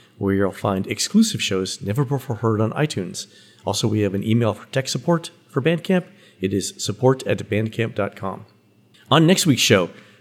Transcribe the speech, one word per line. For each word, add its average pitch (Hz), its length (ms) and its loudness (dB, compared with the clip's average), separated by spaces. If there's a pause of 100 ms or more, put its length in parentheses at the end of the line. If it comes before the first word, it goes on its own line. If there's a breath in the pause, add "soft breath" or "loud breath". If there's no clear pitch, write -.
(180 loud breath)
where 98 160 0
you'll 98 180 2
find 95 340 -2
exclusive - 560 0
shows 95 400 -4
never 107 220 -2
before 127 320 -4
heard 110 240 0
on 110 120 0
iTunes. 107 540 -4 (400 soft breath)
Also, 101 220 0
we 107 120 0
have 98 140 0
an 98 100 -4
email 110 300 2
for - 140 -16
tech 135 200 -4
support 165 420 -2 (200)
for 139 100 -2
Bandcamp. 170 440 0 (360 soft breath)
It 95 140 -2
is 92 180 -4 (100)
support 127 440 0
at 104 120 0 (120)
bandcamp 110 440 -2
dot 98 220 -4
com. - 300 -10 (640 soft breath)
On 156 160 6
next 185 200 4
week's 131 160 4
show, 92 280 4 (300 loud breath)